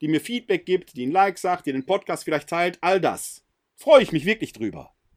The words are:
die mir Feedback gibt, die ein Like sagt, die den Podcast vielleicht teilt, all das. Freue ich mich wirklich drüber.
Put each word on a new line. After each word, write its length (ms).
die 80
mir 100
Feedback 460
gibt, 320
die 80
ein 60
Like 260
sagt, 280
die 60
den 140
Podcast 400
vielleicht 240
teilt, 320
all 180
das. 460
Freue 280
ich 80
mich 140
wirklich 260
drüber. 420